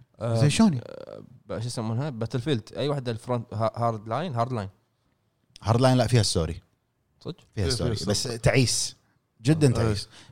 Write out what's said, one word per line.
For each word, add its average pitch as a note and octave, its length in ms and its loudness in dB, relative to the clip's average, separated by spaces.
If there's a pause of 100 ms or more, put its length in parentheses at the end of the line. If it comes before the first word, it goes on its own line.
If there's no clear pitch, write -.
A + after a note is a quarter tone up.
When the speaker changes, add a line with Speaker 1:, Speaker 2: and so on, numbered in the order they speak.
(200)
Speaker 1:
آه، A#2 160 -2
Speaker 2:
زين، C#3 140 4
شلون؟ F#3 340 4
Speaker 1:
آه، G#1 400 -16 (220)
ب-، F#2+ 140 -6
شو A#2 80 -6
يسمونها؟ A#2 420 -4
باتل A2+ 320 -4
فيلد، B2 360 -2
أي C3+ 120 -2
واحدة؟ C3 220 -4
الفرونت، A#2+ 420 -6
ها-، A2 220 0
هارد A2+ 320 -4
لاين، C3+ 280 -6
هارد A#2 180 -2
لاين. G2+ 160 -6 (920)
Speaker 2:
هارد A2+ 180 4
لاين، B2+ 160 6
لا، A2+ 100 2
فيها A#2+ 160 4
ستوري. E2+ 380 -2 (580)
Speaker 1:
صدق؟ - 180 -12 (180)
Speaker 2:
فيها G2+ 100 -2
Speaker 3:
فيها، B2+ 100 0
Speaker 2:
ستوري، A2+ 200 -2
Speaker 3:
فيها - 120 -6
Speaker 2:
بس G#3 100 0
Speaker 3:
ستوري. A#2 200 -6
Speaker 2:
تعيس، - 580 2 (460)
جدًا D3+ 260 4
Speaker 3:
إيه. A#2+ 60 6
Speaker 2:
تعيس. A2 360 -2 (220)